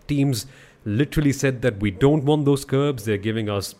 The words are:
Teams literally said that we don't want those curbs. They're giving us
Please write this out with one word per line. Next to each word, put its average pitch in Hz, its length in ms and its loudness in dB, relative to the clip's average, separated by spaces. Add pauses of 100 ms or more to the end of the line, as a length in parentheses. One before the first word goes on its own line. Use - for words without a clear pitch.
Teams 139 380 0 (400)
literally 143 480 0
said 131 300 -2
that 110 180 0
we 104 100 0
don't 139 340 2
want 151 200 2
those 139 220 2
curbs. 135 400 -2
They're 107 100 2
giving 110 320 -4
us 101 320 -4